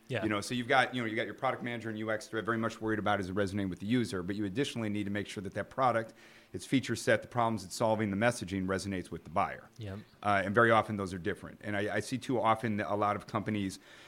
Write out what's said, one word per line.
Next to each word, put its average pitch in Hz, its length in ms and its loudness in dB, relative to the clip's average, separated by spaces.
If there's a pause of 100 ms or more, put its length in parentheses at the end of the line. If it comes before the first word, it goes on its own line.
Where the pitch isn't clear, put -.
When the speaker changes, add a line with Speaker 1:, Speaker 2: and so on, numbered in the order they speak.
Speaker 1:
Yeah. 117 140 -4
Speaker 2:
You 107 80 0
know, 104 100 0
so 113 140 -6
you've 120 140 -4
got, 127 260 4
you 123 80 -2
know, 113 60 -2
you 107 80 -4
got 117 100 -2
your 104 80 -8
product 127 280 -2
manager 117 280 -6
and 107 80 -6
U 110 120 -4
X 107 160 -2
thread 110 200 -4
very 113 120 2
much 113 220 -2
worried 110 180 0
about 101 220 2
is 92 80 -4
it 92 60 -6
resonating 98 340 0
with 87 120 -6
the 98 60 -6
user, 101 360 0
but 95 140 -4
you 104 100 -2
additionally 113 420 -2
need 104 160 -2
to 101 60 -4
make 101 180 -2
sure - 140 -8
that 92 120 -8
that 101 140 -4
product, 113 460 2 (400)
its - 100 -8
feature 120 320 0
set, 110 240 4
the - 80 -14
problems 113 360 0
it's 92 120 -12
solving, 110 340 2
the 95 60 0
messaging 98 500 0
resonates 95 440 -2
with 82 140 -10
the - 60 -16
buyer. 80 380 -2 (100)
Speaker 1:
Yep. 101 200 -10 (240)
Speaker 2:
Uh, 101 220 4
and 101 100 -2
very 117 160 8
often 110 260 6
those 95 160 -2
are 95 60 -6
different. 85 440 -6
And 104 140 -4
I, 101 200 -2
I 107 40 2
see 127 160 -4
too 120 240 0
often 110 380 2
that 95 120 -4
a 104 60 2
lot 104 200 2
of - 100 -10
companies, 101 520 -2 (300)